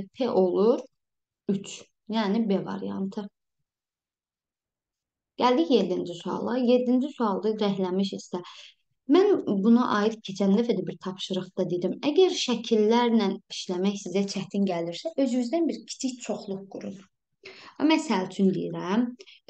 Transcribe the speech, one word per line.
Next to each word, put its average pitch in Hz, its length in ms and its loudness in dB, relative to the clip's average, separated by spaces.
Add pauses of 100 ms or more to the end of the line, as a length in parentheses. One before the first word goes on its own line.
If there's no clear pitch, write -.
(160)
P 247 140 -2
olur 190 500 2 (720)
üç. - 300 -6 (260)
Yəni 214 400 0
B 190 160 2
variantı. 196 640 -6 (2250)
Gəldik 254 320 4
yeddinci 180 420 2
suala. 190 400 -6
Yeddinci 247 560 2
sualda 208 480 -2
rəhləmiş 196 560 -2
hissə. 185 240 -8 (720)
Mən 370 320 4 (220)
buna 233 320 6
aid 214 260 0
keçən 196 320 2
dəfə 233 220 2
də 175 100 -6
bir 165 160 -10
tapşırıqda 185 640 -6
dedim. 170 300 -4 (100)
Əgər 349 240 4
şəkillərlə 226 960 2 (240)
işləmək 190 540 -2
sizə 196 260 -2
çətin 196 380 -4
gəlirsə, 170 500 -6
özünüzdən 254 480 0
bir - 220 -6
kiçik - 340 -8
çoxluq 196 380 -8 (100)
qurun. 202 220 -10 (880)
Məsəl 226 460 2
üçün 190 260 2
deyirəm, 170 480 -2 (460)